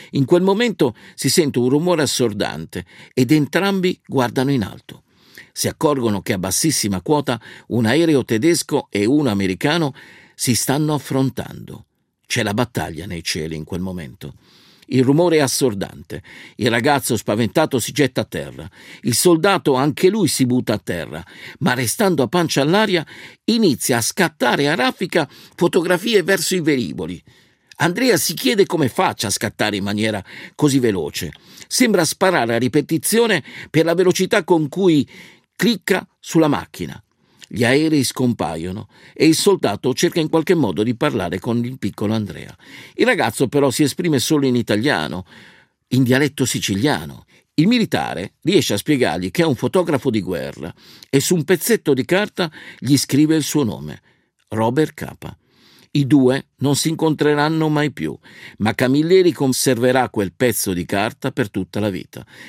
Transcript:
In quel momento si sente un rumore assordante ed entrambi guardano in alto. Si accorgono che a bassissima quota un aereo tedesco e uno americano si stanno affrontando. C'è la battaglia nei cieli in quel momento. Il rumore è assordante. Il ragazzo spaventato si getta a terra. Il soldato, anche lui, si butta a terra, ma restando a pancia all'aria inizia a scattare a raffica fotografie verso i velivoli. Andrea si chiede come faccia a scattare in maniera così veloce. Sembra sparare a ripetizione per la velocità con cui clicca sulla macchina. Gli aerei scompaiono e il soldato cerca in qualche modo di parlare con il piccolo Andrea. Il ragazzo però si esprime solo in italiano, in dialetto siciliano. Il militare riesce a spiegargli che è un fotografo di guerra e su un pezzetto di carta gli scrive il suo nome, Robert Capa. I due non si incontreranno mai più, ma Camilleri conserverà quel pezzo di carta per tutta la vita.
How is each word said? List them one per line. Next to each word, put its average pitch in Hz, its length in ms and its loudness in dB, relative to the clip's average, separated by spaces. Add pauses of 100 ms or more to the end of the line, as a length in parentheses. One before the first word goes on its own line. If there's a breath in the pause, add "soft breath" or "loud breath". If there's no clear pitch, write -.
(120)
In 139 120 0
quel 175 200 4
momento 196 520 0 (200 loud breath)
si - 140 -4
sente 139 300 2
un 123 100 2
rumore 156 340 2
assordante 90 840 -4 (280 loud breath)
ed 127 180 2
entrambi 180 720 2
guardano 131 460 0
in 127 120 0
alto. - 400 -14 (480 loud breath)
Si - 160 -4
accorgono 117 540 -2
che 113 120 -4
a 98 40 -4
bassissima 95 640 -2
quota 139 400 -2 (260 loud breath)
un 113 180 -2
aereo 143 380 2
tedesco 143 640 -2
e 101 140 -2
uno 139 260 2
americano 104 640 -2 (420 loud breath)
si 123 200 -2
stanno 151 380 0
affrontando. - 920 -6 (380)
C'è - 160 -4
la 104 140 -2
battaglia 85 500 -4
nei 87 180 -10
cieli 80 320 -6
in 78 80 -10
quel 87 180 -8
momento. 82 520 -12 (540 soft breath)
Il 127 160 2
rumore 160 340 4
è 151 40 4
assordante. - 840 -4 (320 loud breath)
Il 113 160 0
ragazzo 123 440 0
spaventato 120 600 -2
si 117 140 -4
getta 131 300 0
a 107 40 -6
terra. 71 420 -12 (340 loud breath)
Il 120 120 -2
soldato, 165 640 2
anche 143 340 2
lui, 208 180 2
si 131 200 0
butta 123 260 0
a 104 60 -2
terra, 80 440 -8 (360 loud breath)
ma 127 160 0
restando 139 480 0
a 117 40 2
pancia 165 340 0
all'aria 180 440 2 (380 loud breath)
inizia 185 540 2
a 113 40 0
scattare 170 640 -2
a 147 60 0
raffica 190 560 -2 (260 loud breath)
fotografie 180 680 2
verso 185 320 -2
i 180 60 -2
velivoli. 92 600 -4 (540 soft breath)
Andrea 190 420 2
si 160 160 -2
chiede 208 320 2
come 160 240 0
faccia 139 380 -2
a 98 40 -4
scattare 107 440 -2
in 95 80 -4
maniera 104 400 -2 (320 loud breath)
così 139 240 2
veloce. 90 520 -2 (360 loud breath)
Sembra 208 360 2
sparare 147 520 0
a - 20 0
ripetizione 160 840 0 (260 loud breath)
per 160 160 2
la 165 80 2
velocità 185 500 2
con 156 260 2
cui 165 380 2 (480 loud breath)
clicca 190 520 0 (120)
sulla 160 280 2
macchina. 85 520 -6 (560 loud breath)
Gli 117 80 0
aerei 147 400 2
scompaiono 95 840 -4 (260 loud breath)
e - 140 4
il 160 80 6
soldato 127 580 0
cerca 175 260 -2
in 156 80 0
qualche 165 280 0
modo 104 260 0
di 117 140 -2
parlare 104 420 -2
con 120 260 -2
il 127 140 -10
piccolo 107 380 -4
Andrea. 90 420 -8 (380 loud breath)
Il - 100 2
ragazzo 143 420 2
però 139 220 2
si 151 140 0
esprime 151 340 0
solo 139 300 2
in 123 80 2
italiano, 104 680 -2 (640 loud breath)
in 127 120 2
dialetto 135 440 2
siciliano. 98 800 -2 (280 soft breath)
Il 156 140 2
militare 92 760 0
riesce 180 320 2
a 104 40 2
spiegargli 95 520 0
che 165 140 0
è - 20 2
un 151 80 2
fotografo 143 560 -2
di 110 120 0
guerra 76 520 -8 (380 loud breath)
e 139 80 4
su 180 160 2
un 156 80 0
pezzetto 185 500 0
di 127 120 0
carta 185 460 -2 (280 loud breath)
gli 135 180 4
scrive 151 380 2
il 151 80 0
suo 147 200 -2
nome, 76 380 -8 (460)
Robert 123 480 0
Capa. - 420 -14 (540 soft breath)
I 143 160 2
due 127 400 4 (100)
non 139 180 0
si 156 140 -2
incontreranno 156 800 0
mai 147 220 0
più, 76 260 -8 (400 loud breath)
ma 107 160 0
Camilleri 156 580 4
conserverà 123 800 2
quel 98 240 -4
pezzo 107 400 0
di 87 120 -4
carta 110 460 -4
per 120 200 -4
tutta 98 280 -6
la 104 120 0
vita. - 340 -12 (240 loud breath)